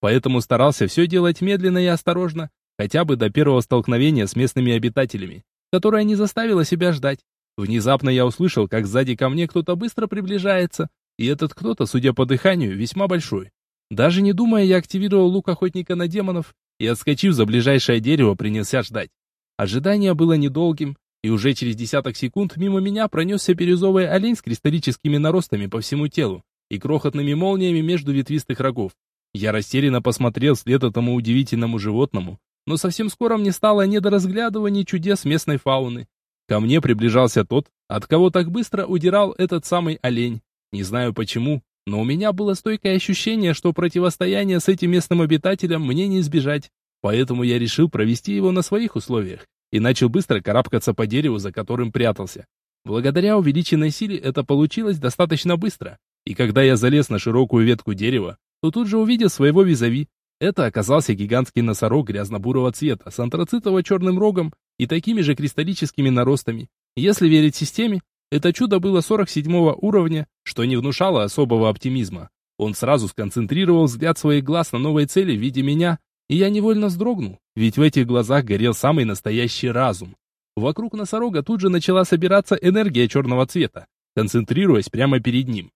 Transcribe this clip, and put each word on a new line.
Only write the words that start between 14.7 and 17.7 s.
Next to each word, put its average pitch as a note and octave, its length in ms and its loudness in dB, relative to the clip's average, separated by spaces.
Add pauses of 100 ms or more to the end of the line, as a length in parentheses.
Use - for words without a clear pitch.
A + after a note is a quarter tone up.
активировал F#3+ 500 0
лук F#3 220 0
охотника F3+ 480 -4
на F3 100 -4
демонов F3+ 480 -4 (240)
и, A2 80 -4
отскочив D3 480 0
за A#2 100 4
ближайшее A#2+ 560 2